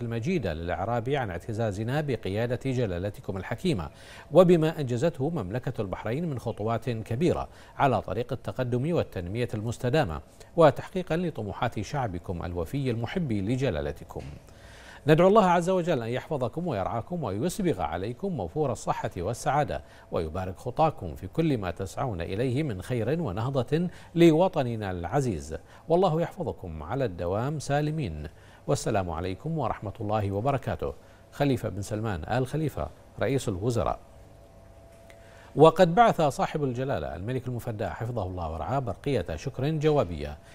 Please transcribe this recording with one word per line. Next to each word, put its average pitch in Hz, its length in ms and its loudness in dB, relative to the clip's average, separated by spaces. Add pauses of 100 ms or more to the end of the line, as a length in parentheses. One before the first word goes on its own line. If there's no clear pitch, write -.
المجيدة 117 520 -2
للإعراب 92 560 -2
عن 131 200 0
اعتزازنا 110 720 -2
بقيادة 120 640 -2
جلالتكم 104 720 -2
الحكيمة، 101 520 -4 (420)
وبما 165 480 8
أنجزته 131 500 0
مملكة 123 520 -4
البحرين 113 480 -4
من 127 100 -4
خطوات 110 500 -4
كبيرة 113 580 0 (300)
على 123 240 4
طريق 113 320 -4
التقدم 123 600 -2
والتنمية 104 580 -2
المستدامة، 117 680 0 (360)
وتحقيقا 160 600 4
لطموحات 120 640 -2
شعبكم 90 640 -4
الوفي 104 460 -2
المحب 117 400 -2
لجلالتكم. 101 920 -2 (840)
ندعو 160 200 8
الله 202 180 8
عز 175 240 4
وجل 165 340 2
أن 110 60 -4
يحفظكم 127 580 -2
ويرعاكم 113 560 -2
ويسبغ 127 580 -2
عليكم 107 560 -4
موفور 123 340 -2
الصحة 120 460 -4
والسعادة، 113 640 0 (300)
ويبارك 92 460 -4
خطاكم 120 580 -2
في 92 120 -10
كل 156 300 0
ما 92 140 -2
تسعون 98 500 -4
إليه 117 420 0
من 101 180 -4
خير 127 400 -2
ونهضة 135 640 0 (280)
لوطننا 151 760 6
العزيز، 87 640 -2 (320)
والله 170 320 4
يحفظكم 90 640 -6
على 123 220 -2
الدوام 101 540 -2
سالمين. 143 680 -2 (400)
والسلام 110 420 0
عليكم 92 480 -4
ورحمة 110 440 -2
الله 104 300 0
وبركاته. 104 640 -2 (380)
خليفة 131 380 2
بن 95 120 -6
سلمان 107 420 -4
آل 123 240 0
خليفة 156 420 -4 (300)
رئيس 120 300 0
الوزراء. 98 500 0 (1600)
وقد 165 400 10
بعث 220 260 6
صاحب 151 420 0
الجلالة 120 520 -2
الملك 117 320 -4
المفدى 110 400 -4
حفظه 113 360 -4
الله 90 280 -6
ورعاه 82 280 -2
برقية 117 460 -2 (100)
شكر 135 340 -4
جوابية 107 680 0 (180)